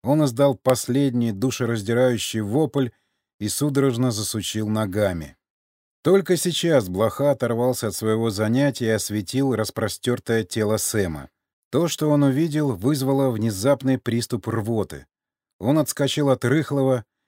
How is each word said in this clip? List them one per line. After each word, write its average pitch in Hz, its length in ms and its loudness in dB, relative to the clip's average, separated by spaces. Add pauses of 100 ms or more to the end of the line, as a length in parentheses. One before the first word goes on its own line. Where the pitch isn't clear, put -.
Он 151 220 2
издал 135 300 4
последний 123 760 0
душераздирающий 117 1080 0
вопль 127 500 0 (480)
и 104 100 -4
судорожно 131 640 0
засучил 107 580 -4
ногами. 95 680 -2 (680)
Только 185 340 2
сейчас 151 520 0
блоха 110 440 0
оторвался 120 560 -2
от 95 60 -6
своего 110 360 0
занятия 117 560 0
и 110 40 0
осветил 110 640 -2
распростертое 113 920 -2
тело 110 320 0
Сэма. 85 540 -2 (400)
То, 160 180 0
что 151 220 -2
он 147 120 4
увидел, 143 540 2
вызвало 135 540 0
внезапный 117 680 0
приступ 117 500 -4
рвоты. 107 580 -4 (520)
Он 135 200 2
отскочил 143 520 0
от 127 140 0
рыхлого 131 600 0 (240)